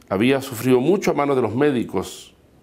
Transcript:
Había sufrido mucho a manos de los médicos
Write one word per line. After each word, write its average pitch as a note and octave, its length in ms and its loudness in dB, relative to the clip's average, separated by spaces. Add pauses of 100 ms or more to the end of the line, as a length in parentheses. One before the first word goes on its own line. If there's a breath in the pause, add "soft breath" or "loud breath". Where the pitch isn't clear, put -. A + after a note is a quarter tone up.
Había B2+ 320 2
sufrido B2 400 0
mucho F3+ 300 0
a - 40 0
manos C#3+ 200 0
de B2+ 60 2
los G#2+ 140 -2
médicos B2 800 -2 (280)